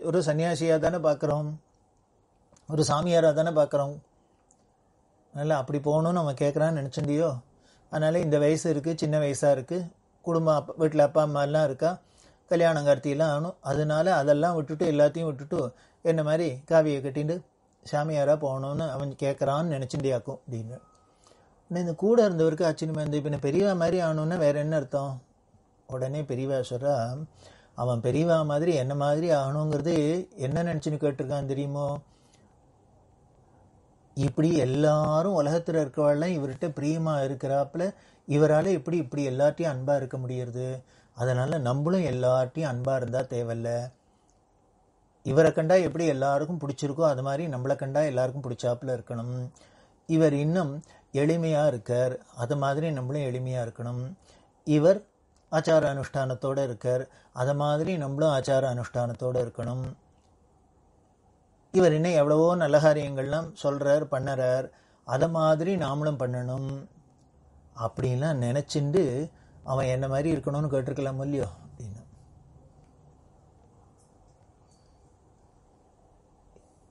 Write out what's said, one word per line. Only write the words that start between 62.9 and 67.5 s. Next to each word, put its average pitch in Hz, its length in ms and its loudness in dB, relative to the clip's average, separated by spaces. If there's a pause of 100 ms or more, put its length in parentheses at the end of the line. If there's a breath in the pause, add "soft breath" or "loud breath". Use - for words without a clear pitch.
சொல்றார், 139 480 2
பண்ணறார். 131 560 0 (400 soft breath)
அத 139 200 0
மாதிரி 160 480 2
நாமளும் 147 440 -2
பண்ணணும் 127 500 -4 (1120)